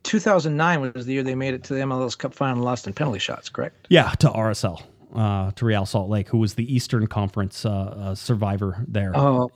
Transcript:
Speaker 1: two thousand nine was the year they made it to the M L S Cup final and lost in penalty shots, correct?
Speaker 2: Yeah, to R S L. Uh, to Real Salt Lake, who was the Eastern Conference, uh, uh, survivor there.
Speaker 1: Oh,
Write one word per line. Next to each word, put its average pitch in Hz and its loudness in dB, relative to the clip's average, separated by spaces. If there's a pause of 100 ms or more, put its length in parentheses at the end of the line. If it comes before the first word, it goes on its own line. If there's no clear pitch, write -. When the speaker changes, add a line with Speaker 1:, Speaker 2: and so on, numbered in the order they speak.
Speaker 1:
two - 0
thousand 160 2
nine 160 2
was 123 -6
the 131 -2
year 135 0
they 131 -2
made 135 -2
it 127 -10
to 139 -6
the 135 -2
M 135 -2
L 127 -2
S 120 -4
Cup 131 -8
final 131 0
and 120 0
lost 123 -2
in 101 -6
penalty 131 -2
shots, - -8
correct? - -8
Speaker 2:
Yeah, 160 6
to 139 6
R 110 0
S 104 -4
L. 87 -4 (320)
Uh, 101 0
to - -4
Real 104 2
Salt 98 0
Lake, 104 0
who - 0
was 110 2
the 120 -4
Eastern 120 0
Conference, 101 -4
uh, 110 0
uh, 98 -4
survivor 101 -2
there. 101 -2
Speaker 1:
Oh, 131 2